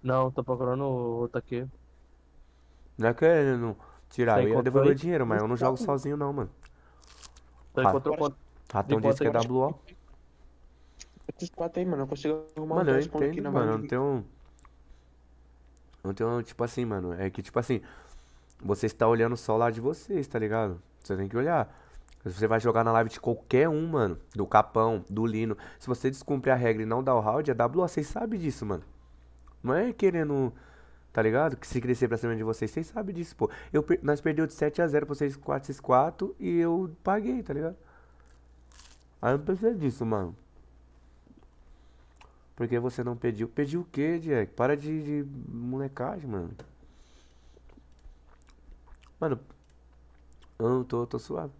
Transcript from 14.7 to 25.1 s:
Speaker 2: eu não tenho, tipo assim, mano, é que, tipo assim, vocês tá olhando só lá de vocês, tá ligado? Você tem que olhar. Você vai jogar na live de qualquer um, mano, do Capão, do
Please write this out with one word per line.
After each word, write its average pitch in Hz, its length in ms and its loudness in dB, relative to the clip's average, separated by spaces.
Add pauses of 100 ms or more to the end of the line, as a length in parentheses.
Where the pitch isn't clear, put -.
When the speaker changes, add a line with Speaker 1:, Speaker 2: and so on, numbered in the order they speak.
Speaker 2:
eu - 60 -8
não 101 40 -4
tenho, 117 300 -2
tipo - 200 -6
assim, 120 220 -4
mano, 92 280 -4
é 95 160 -2
que, - 120 -8
tipo - 160 -4
assim, 120 240 -2 (800)
vocês 104 320 0
tá 113 140 2
olhando 117 300 4
só 110 180 -2
lá 117 160 2
de 113 80 -6
vocês, 143 480 -4
tá - 100 -6
ligado? 107 440 -2 (200)
Você 98 140 -6
tem 98 140 -4
que 110 80 -4
olhar. 143 360 0 (520)
Você 95 200 -2
vai 110 140 4
jogar 113 240 6
na 113 80 4
live 113 180 6
de - 100 -14
qualquer 151 500 4
um, 156 180 0
mano, 113 300 2 (180)
do 101 100 0
Capão, 110 640 4
do 107 160 0